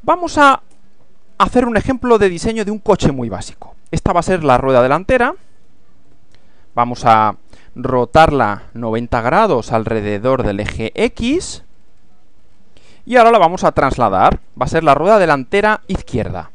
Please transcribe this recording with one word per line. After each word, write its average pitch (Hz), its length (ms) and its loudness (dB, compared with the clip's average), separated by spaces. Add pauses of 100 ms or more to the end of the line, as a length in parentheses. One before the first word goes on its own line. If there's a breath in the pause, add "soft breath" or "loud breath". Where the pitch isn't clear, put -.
Vamos 339 360 -2
a 285 240 6 (760)
hacer 240 280 2
un 233 120 -2
ejemplo 247 400 2
de 202 120 4
diseño 196 360 -4
de 202 60 -4
un 214 80 -6
coche 175 320 2
muy 123 180 -4
básico. - 460 -10 (160)
Esta 165 200 -2
va 175 100 2
a - 20 -6
ser 185 200 0
la 127 140 4
rueda 131 240 4
delantera. 233 540 2 (1400)
Vamos 120 320 -2
a 110 320 4 (380 soft breath)
rotarla 123 880 2 (100)
noventa 117 480 -4
grados 151 500 2
alrededor 113 720 0
del 104 160 -2
eje 113 360 -6
X. 247 680 -4 (1400 soft breath)
Y 240 100 -2
ahora 233 160 8
la 233 60 4
vamos 180 260 2
a 160 80 4
trasladar. 123 680 2 (200)
Va 127 60 -2
a 143 40 -4
ser 165 140 0
la 143 120 6
rueda 196 240 4
delantera 190 680 2
izquierda. 92 680 -6